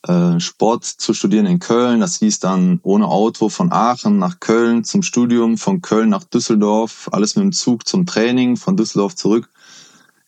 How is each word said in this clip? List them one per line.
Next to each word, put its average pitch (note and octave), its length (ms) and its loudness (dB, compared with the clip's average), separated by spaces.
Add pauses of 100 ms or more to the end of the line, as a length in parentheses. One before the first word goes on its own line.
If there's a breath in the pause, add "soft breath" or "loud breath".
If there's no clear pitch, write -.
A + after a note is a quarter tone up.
äh, F2 360 2
Sport - 440 0
zu - 300 -4
studieren G#2 320 2
in F2+ 140 0
Köln. A#2+ 400 2
Das F2+ 180 -2
hieß G#2+ 220 0
dann F#2 420 0
ohne G2+ 240 2
Auto G#2 420 0
von F2+ 220 -2
Aachen G#2+ 480 0
nach F2+ 220 -2
Köln A#2 420 2
zum G3 200 -2
Studium, A#2+ 560 0
von F#2+ 220 -2
Köln A2 280 0
nach G2 160 -2
Düsseldorf, A2 880 -2
alles G#2 240 0
mit G3 80 2
dem G3 80 2
Zug A#2+ 340 -2
zum F#2+ 180 0
Training, B2 520 0
von F#2+ 200 -2
Düsseldorf G2+ 380 -2
zurück. - 340 0 (800 loud breath)